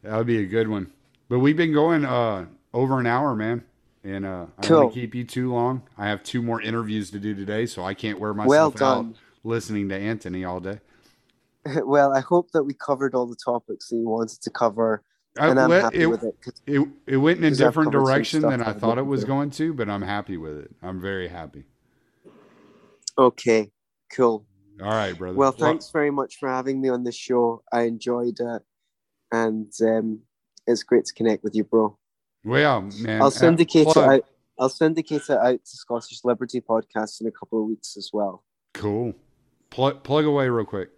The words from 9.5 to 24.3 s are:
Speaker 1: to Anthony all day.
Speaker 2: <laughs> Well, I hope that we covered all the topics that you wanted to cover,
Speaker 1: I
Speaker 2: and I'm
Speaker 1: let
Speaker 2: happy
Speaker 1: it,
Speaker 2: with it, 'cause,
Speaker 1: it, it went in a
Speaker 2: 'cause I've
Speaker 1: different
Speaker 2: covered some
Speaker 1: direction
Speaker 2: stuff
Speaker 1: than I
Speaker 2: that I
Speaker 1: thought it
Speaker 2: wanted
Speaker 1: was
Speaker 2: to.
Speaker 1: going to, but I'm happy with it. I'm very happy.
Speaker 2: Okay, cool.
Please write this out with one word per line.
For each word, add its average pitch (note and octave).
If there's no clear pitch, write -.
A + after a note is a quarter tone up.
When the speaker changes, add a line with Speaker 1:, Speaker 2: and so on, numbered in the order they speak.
Speaker 1:
to F#2+
Anthony G2
all F2+
day. G2
Speaker 2:
<laughs> C#3
Well, C#3
I C3+
hope F3
that D#3
we C#3
covered C3+
all B2
the A#2
topics A#2
that A#2
you A2+
wanted A2+
to -
cover, A2+
Speaker 1:
I D3+
Speaker 2:
and C3
I'm D3
Speaker 1:
let F3+
Speaker 2:
happy -
Speaker 1:
it, D#3+
Speaker 2:
with -
it, -
'cause, -
Speaker 1:
it, C#3+
it C3+
went D3
in D#3
a D#3
Speaker 2:
'cause C3+
I've B2+
Speaker 1:
different D3+
Speaker 2:
covered C#3+
some C3+
Speaker 1:
direction C#3+
Speaker 2:
stuff -
Speaker 1:
than B2
I A#2
Speaker 2:
that G#2+
I G#2
Speaker 1:
thought A#2
it C3
Speaker 2:
wanted C#3
Speaker 1:
was C3
Speaker 2:
to. G#2
Speaker 1:
going C#3
to, D#3+
but A2+
I'm G2+
happy G2+
with D#2
it. -
I'm F#2
very F#2
happy. D#2
Speaker 2:
Okay, A2+
cool. A2+